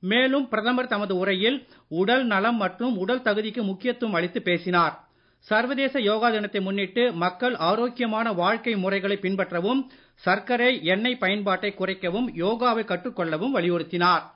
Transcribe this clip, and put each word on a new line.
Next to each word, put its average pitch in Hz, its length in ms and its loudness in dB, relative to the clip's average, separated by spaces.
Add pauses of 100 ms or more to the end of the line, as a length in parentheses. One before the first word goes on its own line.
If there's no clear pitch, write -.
மேலும் 262 460 2
பிரதமர் 240 420 0
தமது 208 260 0
உரையில் 196 400 2 (340)
உடல் 208 340 2
நலம் 220 380 2
மற்றும் 233 340 -2
உடல் 240 280 -2
தகுதிக்கு 214 380 0
முக்கியத்துவம் 214 540 -2
அளித்து 175 240 -2
பேசினார். 175 540 2 (520)
சர்வதேச 262 540 0
யோகா 214 300 2
தினத்தை 208 300 -2
முன்னிட்டு 190 420 0 (200)
மக்கள் 214 320 -2 (120)
ஆரோக்கியமான 226 680 0
வாழ்க்கை 214 420 0
முறைகளை 196 440 0
பின்பற்றவும், 190 640 -2 (420)
சர்க்கரை, 240 480 2 (220)
எண்ணெய் 240 300 -2
பயன்பாட்டை 196 500 0
குறைக்கவும், 190 540 -4 (160)
யோகாவை 226 420 0
கற்றுக்கொள்ளவும் 196 720 -2
வலியுறுத்தினார். 175 680 2 (100)